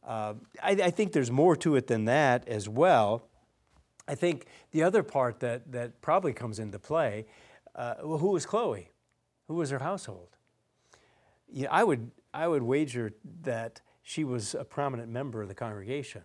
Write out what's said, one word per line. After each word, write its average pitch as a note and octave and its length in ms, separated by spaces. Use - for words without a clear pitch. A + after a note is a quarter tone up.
Uh, G#2+ 320
I, G3 80
I F#3+ 200
think G#3 200
there's B2 200
more D3+ 260
to D#3 180
it B2+ 120
than A2 180
that B2+ 420
as G#2+ 220
well. A#2 580
I D3 80
think E3+ 300
the D#3 120
other F#3+ 200
part B2 380
that, B2+ 320
that A#2+ 280
probably E3+ 300
comes A2 280
into G#2 200
play, A#2 460
uh, A#2+ 280
well, D#3 140
who F3 120
was F3+ 160
Chloe? D#3 440
Who D#3 80
was D#3+ 140
her C3+ 100
household? A2 500
Yeah, C3+ 200
I F#3 120
would, B2+ 280
I D#3+ 140
would D3 160
wager A#2+ 500
that A#2 400
she - 220
was B2 320
a - 80
prominent A#2+ 460
member A#2 320
of G2 80
the F#2+ 60
congregation A2+ 680